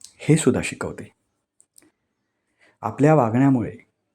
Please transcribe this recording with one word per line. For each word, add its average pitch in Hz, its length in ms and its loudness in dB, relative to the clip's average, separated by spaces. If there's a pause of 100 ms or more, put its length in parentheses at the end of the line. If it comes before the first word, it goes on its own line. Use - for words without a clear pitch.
(200)
हे 151 180 2
सुद्धा 104 260 0
शिकवते. - 480 -12 (1700)
आपल्या 139 340 2
वागण्यामुळे 123 600 0 (400)